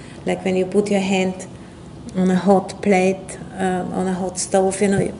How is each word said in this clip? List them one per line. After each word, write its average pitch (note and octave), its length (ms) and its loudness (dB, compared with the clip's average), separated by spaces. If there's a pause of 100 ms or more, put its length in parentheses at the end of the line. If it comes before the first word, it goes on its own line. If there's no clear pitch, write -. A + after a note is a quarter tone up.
(260)
Like F3+ 180 -2
when F#3+ 120 0
you F#3 100 2
put G3+ 240 0
your G3+ 100 2
hand F#3+ 460 0 (680)
on F#3 160 2
a F#3 40 4
hot F#3 460 4
plate, F#3+ 560 2 (160)
uh, F#3 400 -2
on F#3 140 -2
a F#3 80 0
hot F#3 240 -4
stove, F#3+ 420 2
you G#3 60 4
know, G3 120 2
you F#3 200 0